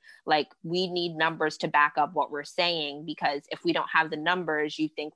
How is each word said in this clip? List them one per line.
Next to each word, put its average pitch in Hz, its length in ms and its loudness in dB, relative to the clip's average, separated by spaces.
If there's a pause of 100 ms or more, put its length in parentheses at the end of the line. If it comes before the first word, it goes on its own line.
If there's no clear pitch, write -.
(240)
like, 151 240 2 (140)
we 180 260 0
need 175 260 -2
numbers 160 440 0
to 165 100 -2
back 147 300 4
up 151 160 2
what 143 160 0
we're 143 120 -6
saying, 156 600 -2
because 147 460 -2
if - 120 -8
we 175 120 0
don't 165 180 0
have 160 160 4
the 160 80 -6
numbers, 156 600 0
you 156 100 0
think 151 280 -8